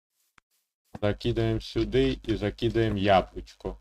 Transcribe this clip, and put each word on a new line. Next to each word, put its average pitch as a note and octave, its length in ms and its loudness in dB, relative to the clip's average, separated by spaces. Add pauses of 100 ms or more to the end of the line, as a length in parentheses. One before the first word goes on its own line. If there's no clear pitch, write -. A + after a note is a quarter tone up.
(1000)
Закидаємо A2+ 600 -2
сюди B2+ 600 0
і A2 120 -2
закидаємо G#2+ 640 0
яблучко. F#2+ 840 0